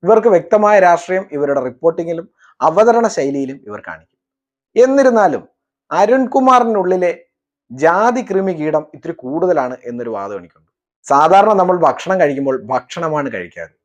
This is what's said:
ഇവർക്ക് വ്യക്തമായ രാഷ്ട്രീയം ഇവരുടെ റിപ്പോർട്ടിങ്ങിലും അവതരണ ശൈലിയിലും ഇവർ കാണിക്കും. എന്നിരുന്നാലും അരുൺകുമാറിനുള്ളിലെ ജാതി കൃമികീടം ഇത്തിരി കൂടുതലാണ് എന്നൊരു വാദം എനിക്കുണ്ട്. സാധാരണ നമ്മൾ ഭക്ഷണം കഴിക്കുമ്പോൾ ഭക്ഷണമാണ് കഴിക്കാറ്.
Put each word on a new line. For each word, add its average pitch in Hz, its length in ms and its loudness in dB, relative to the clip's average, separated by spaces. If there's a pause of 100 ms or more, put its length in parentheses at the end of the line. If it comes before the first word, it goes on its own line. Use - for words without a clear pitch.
ഇവർക്ക് 214 240 2
വ്യക്തമായ 208 520 2
രാഷ്ട്രീയം 185 520 0
ഇവരുടെ 139 320 -2
റിപ്പോർട്ടിങ്ങിലും 165 640 -4 (320)
അവതരണ 220 460 2
ശൈലിയിലും 139 600 -4
ഇവർ 104 200 -14
കാണിക്കും. 80 300 -20 (680)
എന്നിരുന്നാലും 233 640 2 (440)
അരുൺകുമാറിനുള്ളിലെ 214 1300 0 (520)
ജാതി 175 500 0
കൃമികീടം 160 720 -2
ഇത്തിരി 165 200 -12
കൂടുതലാണ് 139 720 -4
എന്നൊരു 120 240 -10
വാദം 101 280 -8
എനിക്കുണ്ട്. - 340 -20 (320)
സാധാരണ 185 500 4
നമ്മൾ 180 240 2
ഭക്ഷണം 170 420 -2
കഴിക്കുമ്പോൾ 139 440 -2
ഭക്ഷണമാണ് 139 680 -6
കഴിക്കാറ്. 87 400 -14 (120)